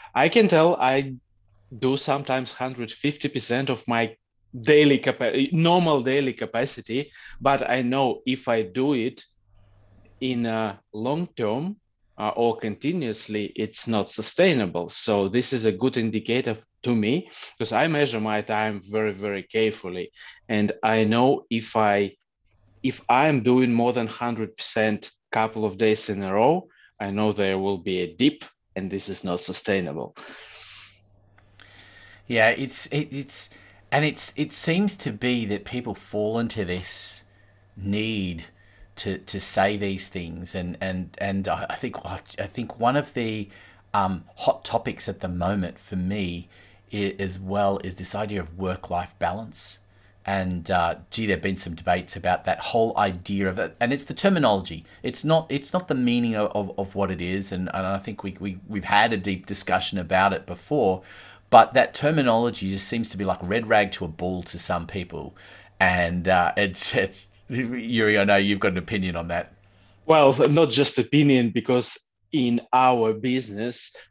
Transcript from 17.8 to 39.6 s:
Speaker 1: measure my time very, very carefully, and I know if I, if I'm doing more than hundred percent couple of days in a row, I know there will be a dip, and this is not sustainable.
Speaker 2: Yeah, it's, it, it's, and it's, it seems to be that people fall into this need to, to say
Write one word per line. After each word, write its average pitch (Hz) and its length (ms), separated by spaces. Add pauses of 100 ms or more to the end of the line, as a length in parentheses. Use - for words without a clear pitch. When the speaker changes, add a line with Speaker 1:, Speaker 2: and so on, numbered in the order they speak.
Speaker 1:
measure 147 340
my 107 220
time 107 480
very, 107 240
very 98 280
carefully, 101 720 (380)
and 107 220 (100)
I 110 220
know 120 440
if 113 260
I, 101 420 (640)
if 127 260
I'm 135 340
doing 123 300
more 120 220
than 120 120
hundred 113 520
percent 107 540 (180)
couple 110 340
of 95 140
days 110 320
in 98 120
a 95 120
row, 135 340 (320)
I 101 100
know 107 220
there 95 260
will 95 200
be 90 220
a 87 140
dip, 139 300 (320)
and 95 140
this 98 180
is 95 160
not 90 160
sustainable. 87 720 (2250)
Speaker 2:
Yeah, 113 220
it's, - 380
it, 147 220
it's, - 400 (400)
and 147 140
it's, - 320
it 151 180
seems 190 440
to - 120
be 120 360
that 101 200
people 123 280
fall 107 440
into 117 260
this - 600 (520)
need 98 680 (520)
to, 95 220
to - 220
say 101 360